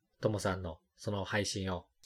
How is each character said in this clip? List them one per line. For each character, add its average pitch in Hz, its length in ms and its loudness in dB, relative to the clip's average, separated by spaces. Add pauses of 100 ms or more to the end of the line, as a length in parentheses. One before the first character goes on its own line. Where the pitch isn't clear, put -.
(200)
と 113 100 4
も 104 80 0
さ 95 160 2
ん 92 80 -4
の 85 160 -6 (180)
そ - 140 -6
の 101 140 0
配 104 220 0
信 95 260 0
を 87 140 -4 (200)